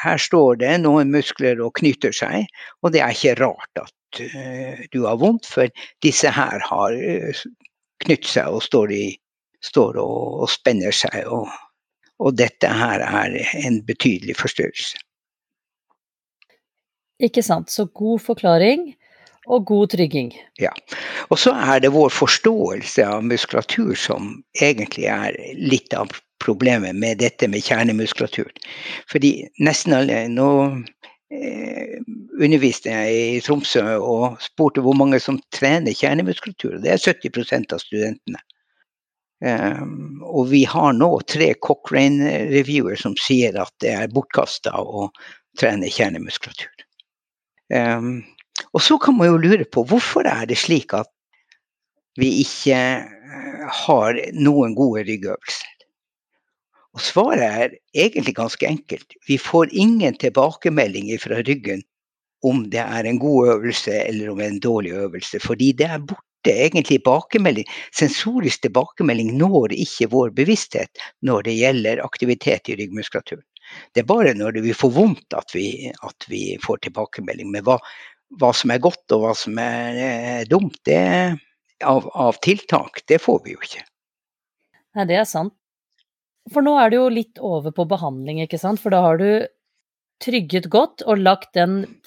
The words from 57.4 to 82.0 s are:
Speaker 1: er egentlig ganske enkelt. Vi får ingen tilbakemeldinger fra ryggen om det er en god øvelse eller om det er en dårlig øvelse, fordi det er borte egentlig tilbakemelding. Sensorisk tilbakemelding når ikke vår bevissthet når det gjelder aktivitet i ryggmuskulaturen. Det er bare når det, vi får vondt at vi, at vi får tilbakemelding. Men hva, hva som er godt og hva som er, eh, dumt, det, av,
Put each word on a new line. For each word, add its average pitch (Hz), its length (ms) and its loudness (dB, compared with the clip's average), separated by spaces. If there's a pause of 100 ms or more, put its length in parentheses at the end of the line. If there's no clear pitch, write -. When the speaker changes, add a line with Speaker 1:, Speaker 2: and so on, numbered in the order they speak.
Speaker 1:
er 110 300 -2 (180)
egentlig 156 440 0
ganske 117 280 -4
enkelt. - 480 -6 (140)
Vi 139 100 2
får 165 340 2
ingen 202 460 4
tilbakemeldinger 123 1040 0
fra 117 240 -4
ryggen 120 380 -4 (600)
om 127 280 2
det 113 100 -2
er 113 240 -4
en 117 140 -2
god 123 340 4
øvelse 110 400 -4 (140)
eller 107 240 -6
om 98 80 -6
det 104 60 -4
er 104 100 -4
en 98 80 -6
dårlig 107 320 0
øvelse, 95 480 -8
fordi 127 320 0
det 151 160 0
er 151 80 -6
borte - 540 -4
egentlig 147 340 2
tilbakemelding. 156 800 2 (260)
Sensorisk 175 720 -2
tilbakemelding 117 720 0
når 151 380 2
ikke - 340 -2
vår 120 280 2
bevissthet - 680 -2 (180)
når 117 280 0
det 113 100 -2
gjelder 120 460 0
aktivitet 123 640 -2
i 107 80 -6
ryggmuskulaturen. 101 640 -10 (500)
Det 120 100 2
er 113 60 -2
bare 196 280 4
når 110 180 -4
det, 110 100 -2
vi 113 120 0
får 123 180 2
vondt 190 420 2
at - 160 -8
vi, 101 380 -6
at - 380 -18
vi 95 340 -8
får - 220 -4
tilbakemelding. 101 680 -8
Men 101 140 -8
hva, 127 100 4 (640)
hva 123 160 6
som 120 180 0
er 123 100 0
godt - 320 0
og 107 100 2
hva 110 120 0
som 110 240 -8
er, 120 440 -6
eh, 120 440 -6
dumt, 180 380 0
det, 180 500 2 (480)
av, 131 280 2